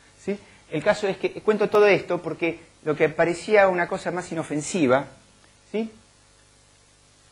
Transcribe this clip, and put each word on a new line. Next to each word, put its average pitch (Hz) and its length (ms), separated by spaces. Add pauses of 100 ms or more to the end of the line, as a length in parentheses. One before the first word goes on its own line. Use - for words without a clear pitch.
(180)
¿sí? 196 200 (320)
El 156 120
caso 208 240
es 190 100
que, - 140 (120)
cuento 208 260
todo 208 180
esto 175 360
porque 165 380 (240)
lo 151 120
que 156 120
parecía 175 600
una 175 180
cosa 185 240
más 175 220
inofensiva, 147 720 (680)
¿sí? 220 220 (1400)